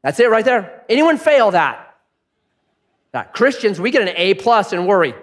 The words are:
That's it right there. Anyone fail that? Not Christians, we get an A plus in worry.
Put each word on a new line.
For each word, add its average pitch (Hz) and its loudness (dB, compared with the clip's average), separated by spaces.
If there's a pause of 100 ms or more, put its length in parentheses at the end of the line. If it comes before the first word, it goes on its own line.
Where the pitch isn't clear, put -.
That's 147 -2
it 240 4
right 220 2
there. 240 -2
Anyone 302 2
fail 262 2
that? 151 -4 (1160)
Not 117 -10
Christians, 220 -2
we 240 -4
get 247 2
an 185 -4
A 185 0
plus 214 0
in 180 -4
worry. 175 0